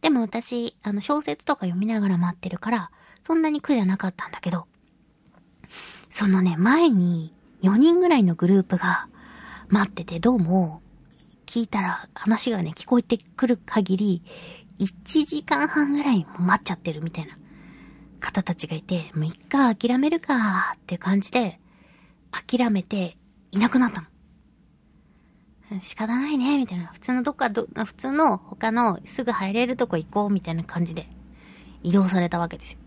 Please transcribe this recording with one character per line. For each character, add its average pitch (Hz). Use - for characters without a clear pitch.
で -
も 262
私、 233
あ 208
の、 202
小 294
説 -
と 285
か -
読 180
み 208
な 220
が 202
ら 180
待 175
っ -
て -
る 175
か -
ら、 214
そ 330
ん 330
な 311
に 302
苦 -
じ 247
ゃ 196
な 190
か 185
っ 180
た -
ん -
だ -
け 175
ど、 170
そ 208
の 190
ね、 180
前 285
に 175
四 196
人 339
ぐ 359
ら 320
い 233
の 175
グ 175
ル 190
ー 185
プ 185
が -
待 196
っ -
て 170
て、 170
ど 240
う 240
も、 170
聞 233
い 220
た 202
ら 180
話 220
が 202
ね、 160
聞 -
こ 247
え 240
て -
く -
る 240
限 190
り、 190
一 -
時 302
間 294
半 294
ぐ 285
ら 277
い 185
待 180
っ -
ち -
ゃ -
っ 170
て 165
る 151
み 165
た 165
い -
な -
方 -
た 175
ち -
が 160
い 156
て、 170
「も 156
う 156
い 160
っ -
か、 269
諦 240
め 294
る 330
か」 214
っ -
て -
い 175
う -
感 196
じ -
で、 233
諦 247
め 196
て 185
い 190
な 233
く 262
な 247
っ -
た -
の。 156
「仕 -
方 226
な 277
い 302
ね」 277
み 254
た 185
い 180
な。 170
普 -
通 -
の 254
ど 285
っ -
か -
ど-、 208
普 -
通 -
の 277
他 -
の 226
す -
ぐ 240
入 196
れ 240
る 247
と 247
こ 214
行 160
こ 208
う 202
み 196
た 170
い 165
な 165
感 170
じ 165
で 160
移 175
動 190
さ 180
れ 175
た 170
わ 170
け 175
で -
す -
よ。 -